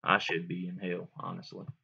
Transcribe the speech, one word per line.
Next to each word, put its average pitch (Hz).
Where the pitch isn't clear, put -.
I 95
should 87
be 90
in 90
hell, 90
honestly. -